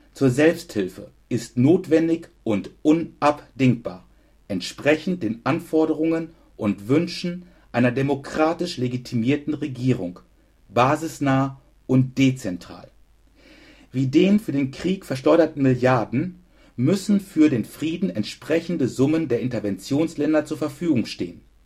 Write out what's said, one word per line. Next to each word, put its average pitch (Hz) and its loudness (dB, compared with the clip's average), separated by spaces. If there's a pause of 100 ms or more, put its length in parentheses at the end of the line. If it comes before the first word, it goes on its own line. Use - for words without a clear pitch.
(140)
zur 135 2
Selbsthilfe 139 0 (180)
ist - -4
notwendig 160 2 (140)
und 98 -2 (100)
unabdingbar, 143 0 (420)
entsprechend 147 -2
den 110 -4
Anforderungen 160 -2 (240)
und 101 -4
Wünschen 175 -2 (260)
einer 123 2
demokratisch 143 -2
legitimierten 123 -2
Regierung, 123 -4 (480)
basisnah 135 0 (240)
und 131 2
dezentral. 104 -2 (1000)
Wie 131 0
den 185 4
für 151 -6
den 139 0
Krieg 185 -4
versteuerten 151 2
Milliarden 127 0 (320)
müssen 190 2
für 151 4
den 110 0
Frieden 175 -4
entsprechende 156 -4
Summen 151 0
der 117 0
Interventionsländer 139 -2
zur 156 -8
Verfügung 147 -2
stehen. - -10 (240)